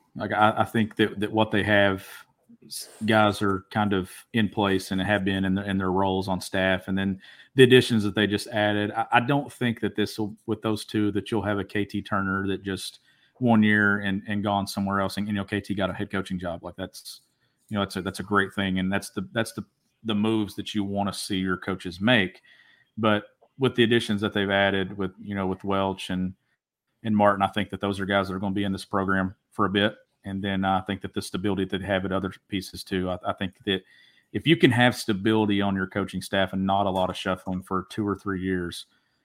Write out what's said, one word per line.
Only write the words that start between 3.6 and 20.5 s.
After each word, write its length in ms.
kind 200
of 180
in 140
place 440
and 80
have 240
been 200
in, 140
in 200
their 120
roles 380
on 120
staff. 460
And 100
then 240
the 80
additions 400
that 100
they 140
just 200
added, 440
I, 200
I 80
don't 320
think 280
that 160
this 220
will, 180
with 160
those 220
two, 280
that 200
you'll 100
have 160
a 60
K 200
T 160
Turner 460
that 160
just 380
one 260
year 360
and, 280
and 160
gone 240
somewhere 320
else. 160
And, 100
you 60
know, 120
K 160
T 140
got 160
a 40
head 180
coaching 260
job. 240
Like, 140
that's, 460
you 40
know, 60
that's 160
a, 60
that's 180
a 40
great 280
thing. 260
And 140
that's 180
the, 220
that's 200
the, 120
the 100
moves 400